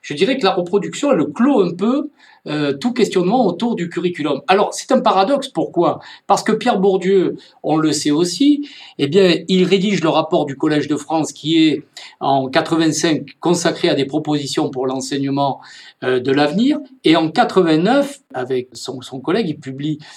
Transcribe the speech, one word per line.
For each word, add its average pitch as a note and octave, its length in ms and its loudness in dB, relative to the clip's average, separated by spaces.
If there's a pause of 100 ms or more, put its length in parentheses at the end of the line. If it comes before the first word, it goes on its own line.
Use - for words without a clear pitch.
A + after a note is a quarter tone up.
je - 120 -12
dirais G3 240 0
que C4+ 60 -4
la F#3+ 100 2
reproduction, F#3 580 -2
elle D#3 220 0
clôt B3 280 2
un F3 120 0
peu, B3+ 360 -2 (380)
euh, D3 300 -2
tout A#3+ 160 -4
questionnement G3+ 540 2
autour A3 260 -2
du F3 160 -4
curriculum. D#3+ 580 -4
Alors, F#3+ 240 2
c'est - 200 -6
un B3+ 100 4
paradoxe. G3+ 460 2
Pourquoi ? D#3 500 -2 (300)
Parce G3 160 2
que - 80 0
Pierre A3 280 0
Bourdieu, F#3 580 2 (260)
on D3+ 120 0
le D#3 160 2
sait D3+ 200 -2
aussi, C4+ 580 2 (300)
eh D3 80 0
bien, F3 300 4 (100)
il F#3 160 4
rédige F#3+ 400 0
le E3 60 2
rapport D3+ 360 0
du C#3 100 -8
Collège D3+ 320 -2
de D3+ 80 -2
France D#3 380 -4
qui D#3+ 320 2
est D3 160 2 (380)
en C3+ 300 0
quatre-vingt-cinq D#3+ 880 0
consacré F3 500 0
à C#3+ 60 0
des C3+ 100 0
propositions D3 640 -2
pour B2+ 160 -4
l'enseignement, C#3 760 -2 (440)
euh, B2+ 160 0
de B2 120 0
l'avenir. E3+ 460 2 (260)
Et E3 120 6
en D#3+ 160 2
quatre-vingt-neuf, F#3+ 880 2 (160)
avec B2+ 380 -4
son, C3 280 -12
son C3+ 180 -14
collègue, F3 300 0
il D3 100 -8
publie, C#3+ 380 -6 (200)